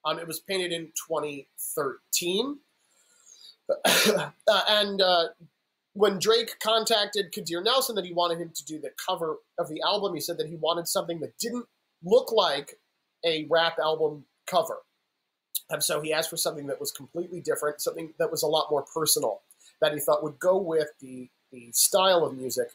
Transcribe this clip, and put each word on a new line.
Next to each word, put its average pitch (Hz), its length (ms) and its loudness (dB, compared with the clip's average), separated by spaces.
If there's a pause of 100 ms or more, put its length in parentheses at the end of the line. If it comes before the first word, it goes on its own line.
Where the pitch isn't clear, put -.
Um, 160 140 -2
it 165 80 -10
was 160 140 -8
painted 180 320 -4
in 165 160 -6 (180)
twenty 147 400 -4 (120)
thirteen. 175 1000 -4 (1080)
<coughs> - 180 0 (640)
Uh, 202 200 6
and, 208 340 2
uh, 180 220 6 (720)
when 196 240 4
Drake 226 420 2
contacted 214 720 0
Kadir 170 300 -6
Nelson 247 340 2
that 185 80 0
he 180 80 -10
wanted 170 260 2
him 170 160 -8
to - 100 -10
do 156 140 -10
the 139 140 -10 (120)
cover 165 340 -4 (200)
of 165 100 -4
the 156 140 -8
album, 190 320 0
he 151 60 -6
said 170 180 -6
that 156 80 -4
he 156 80 -12
wanted 165 320 -2
something 170 340 -4
that - 180 -12
didn't 233 280 -6 (380)
look 233 260 4
like 165 480 0 (460)
a 160 260 0
rap 165 280 4
album 156 460 0 (220)
cover. 170 320 0 (920)
And 151 120 -2
so 151 180 0
he 156 120 -4
asked 160 180 0
for 170 60 -8
something 156 320 -4
that 131 100 -4
was 143 140 -6
completely 170 480 -10
different, 147 400 -2
something 165 380 -6
that 160 120 0
was 156 120 -2
a 160 40 2
lot 151 240 2
more 143 120 2
personal, 147 580 0 (400)
that 156 140 2
he 147 40 -4
thought 151 240 2
would 147 160 -8
go 180 200 4
with 160 320 0 (100)
the, 127 280 -14 (220)
the 120 220 -18
style 185 520 4
of 131 120 -4
music 123 380 -4